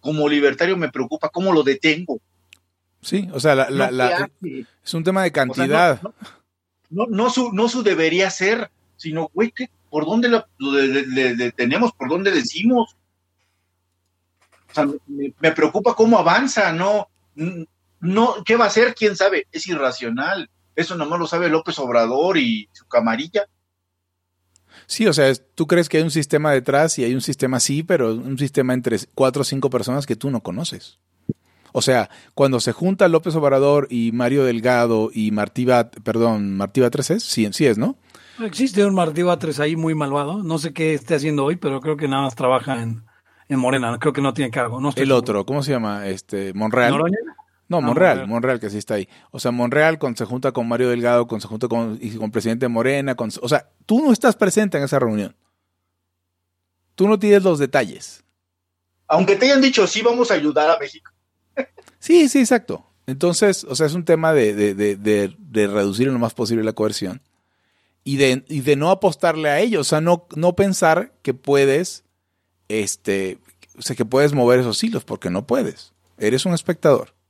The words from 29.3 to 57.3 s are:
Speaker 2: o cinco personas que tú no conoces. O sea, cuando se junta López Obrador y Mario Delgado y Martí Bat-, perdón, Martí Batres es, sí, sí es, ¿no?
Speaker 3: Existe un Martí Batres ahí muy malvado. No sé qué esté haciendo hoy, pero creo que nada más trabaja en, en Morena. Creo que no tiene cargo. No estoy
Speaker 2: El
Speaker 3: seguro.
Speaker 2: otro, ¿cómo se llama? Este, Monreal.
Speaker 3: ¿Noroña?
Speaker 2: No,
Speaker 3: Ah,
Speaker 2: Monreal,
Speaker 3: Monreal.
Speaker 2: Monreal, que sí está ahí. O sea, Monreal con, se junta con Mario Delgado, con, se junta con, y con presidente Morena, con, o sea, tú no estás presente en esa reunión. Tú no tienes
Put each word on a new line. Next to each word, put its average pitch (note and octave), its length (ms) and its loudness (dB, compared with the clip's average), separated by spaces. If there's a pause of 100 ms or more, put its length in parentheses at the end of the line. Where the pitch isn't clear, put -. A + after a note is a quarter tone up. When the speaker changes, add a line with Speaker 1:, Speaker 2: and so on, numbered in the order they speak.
Speaker 2:
o - 20 0
cinco C#3 260 -4
personas B2+ 360 -4
que A#2+ 80 -2
tú C3+ 160 -6
no A#2+ 120 -4
conoces. - 580 -12 (720)
O B2+ 100 0
sea, A#2+ 260 2 (260)
cuando C3+ 260 2
se A#2+ 120 -2
junta F#3+ 360 2
López E3 260 2
Obrador C#3+ 560 2
y A#2 220 -2
Mario B2+ 320 2
Delgado A#2 680 2
y G#2+ 200 -2
Martí G#2 320 -2
Bat-, A#2+ 400 2
perdón, A2 520 0
Martí G2 240 -2
Batres B2 300 0
es, G#3+ 140 -2
sí, G#2+ 280 -2
sí D#3 140 2
es, A2+ 100 4
¿no? E3 220 -2 (420)
Speaker 3:
Existe G#3 460 -2
un G3 80 0
Martí E3+ 280 0
Batres D#3+ 380 -2
ahí D3+ 160 -2
muy D#3+ 180 -2
malvado. D3 480 -4
No D#3+ 160 -4
sé D3 140 -8
qué D#3+ 220 -2
esté D#3 220 -4
haciendo D3 280 -2
hoy, D#3+ 120 -2
pero C3+ 240 -4
creo D#3 160 -4
que D3 120 -4
nada C3+ 140 -2
más C3 120 -4
trabaja B2+ 480 -2
en, A2+ 220 -8 (440)
en C3+ 100 0
Morena. B2 400 0
Creo D3 140 0
que C#3+ 100 -4
no C3+ 100 0
tiene C3+ 180 -4
cargo. A#2+ 300 -4
No C#3 100 -2
estoy C3 120 -4
Speaker 2:
El C3+ 60 0
Speaker 3:
seguro. B2+ 120 4
Speaker 2:
otro, G#2 260 -2
¿cómo C#3 160 -4
se C3+ 100 -4
llama? G#2 360 -4
Este, G2 460 -8
Monreal. A#2 380 2
Speaker 3:
¿Noroña? E3 260 0 (500)
Speaker 2:
No, F3 100 0
Speaker 3:
Ah, - 20 0
Speaker 2:
Monreal, D3 360 2
Speaker 3:
Monreal. C3 120 -6
Speaker 2:
Monreal, A#2 320 -2
que G#2+ 100 -8
sí G#2 80 -6
está G#2+ 160 -6
ahí. G2 140 -4 (220)
O C3+ 100 -14
sea, B2 100 -2
Monreal C#3 480 0
con, B2+ 180 -4
se A#2+ 80 -4
junta B2+ 280 -4
con A#2+ 160 -2
Mario A#2+ 200 0
Delgado, A#2+ 380 2
con, A2+ 140 -6
se - 80 -14
junta A2+ 200 -6
con, A2+ 320 -4
y A2 160 -8
con G#2+ 140 -8
presidente A2+ 380 -2
Morena, C3 460 -2
con, A#2 160 -6 (120)
o A#2+ 60 -6
sea, C#3+ 200 0 (160)
tú A3+ 180 2
no D4+ 100 2
estás A3 240 2
presente G3 420 0
en C#3 60 -2
esa C#3 140 0
reunión. G#2+ 380 -2 (1600)
Tú F#3 140 2
no G#3+ 100 4
tienes G3+ 240 6